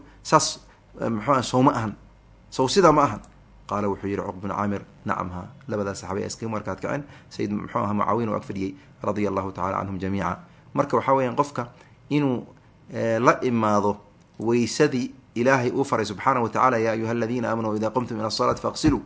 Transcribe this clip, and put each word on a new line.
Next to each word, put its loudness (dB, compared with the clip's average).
Saas, 4
eh, -2
muxuu 0
ahaa, 4
sow 2
ma 8
ahan? -2
Sow 0
sidaa 8
ma 4
ahan?" -2
Qaala, 0
wuxuu -4
yidhi -2
Cuqba -8
ibn -4
Camir, -2
"Nacam, -4
haa." -10
Labadaas -4
saxaabi -6
ayaa -4
iskaga -8
markhaati -6
kaceen. -4
Sayid, -6
muxuu -4
ahaa, -2
Mucaawiya 0
oo -2
ag -4
fadhiyey, -6
radiyallahu -2
ta'ala -4
canhum -6
jamiica. -2
Marka 0
waxaa 2
weeyaan 0
qofka -2
inuu, 0
eh, 0
la 4
imaado 2
weysadii 0
Ilaahay 4
uu 0
faray 0
subxaanahu 0
wa 0
tacaala, 2
"Yaa 2
ayuha -2
aladiina -2
aamanuu -2
idaa 0
qumtum -2
ila -4
asalaati 0
faqsiluu 2